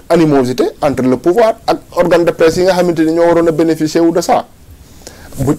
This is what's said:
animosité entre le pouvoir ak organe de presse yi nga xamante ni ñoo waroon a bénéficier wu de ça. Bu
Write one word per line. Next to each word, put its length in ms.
animosité 540
entre 220
le 120
pouvoir 380
ak 120
organe 300
de 60
presse 260
yi 60
nga 100
xamante 260
ni 120
ñoo 160
waroon 180
a 60
bénéficier 500
wu 100
de 80
ça. 240
Bu 200